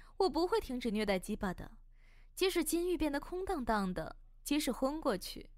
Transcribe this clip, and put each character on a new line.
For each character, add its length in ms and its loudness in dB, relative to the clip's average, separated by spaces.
我 120 4
不 160 2
会 140 2
停 180 -4
止 120 -2
虐 140 0
待 140 4
鸡 160 -6
巴 180 -2
的。 200 -10
即 140 2
使 140 2
金 280 0
玉 60 2
变 140 2
得 80 0
空 260 -6
荡 200 -2
荡 280 2
的， 240 -8
即 180 2
使 100 0
昏 300 0
过 160 2
去， 420 -10